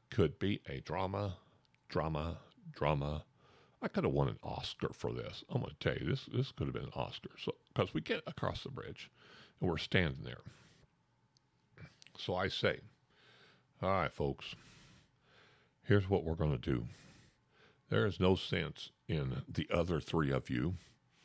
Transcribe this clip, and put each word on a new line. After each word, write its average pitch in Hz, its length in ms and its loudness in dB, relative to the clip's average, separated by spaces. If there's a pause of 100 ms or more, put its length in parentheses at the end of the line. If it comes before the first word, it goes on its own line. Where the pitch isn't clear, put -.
(120)
could 80 260 4
be 101 320 0
a 67 120 -6
drama, 95 560 -4 (520)
drama, 78 480 -2 (340)
drama. 73 520 2 (580)
I 220 60 -2
could 185 160 0
have - 100 4
won 69 160 4
an - 140 -6
Oscar - 500 -4
for - 180 -4
this. - 380 -8
I'm 120 120 0
gonna - 180 -6
tell - 160 0
you, - 120 -4
this, - 240 0
this 131 200 -2
could - 160 -4
have 127 60 -4
been 120 100 -4
an 120 120 -10
Oscar. - 360 -6 (120)
So, - 120 -4 (180)
'cause - 220 0
we 160 60 0
get - 260 -2
across - 340 -4
the - 80 -8
bridge, - 400 -10 (500)
and - 100 0
we're 80 80 0
standing 78 460 0
there. 60 180 -10 (1800)
So - 180 -2
I 92 120 2
say, 92 320 0 (1000)
"All 92 80 2
right, 90 240 2
folks, - 420 -4 (1300)
here's 101 240 6
what 92 160 4
we're 80 120 0
gonna 76 240 4
do. 60 280 0 (1040)
There 110 160 4
is 95 140 -2
no 92 160 8
sense 85 560 -4 (160)
in 67 400 0
the - 240 -2
other 85 280 2
three 76 320 2
of 65 180 0
you, 67 260 0 (500)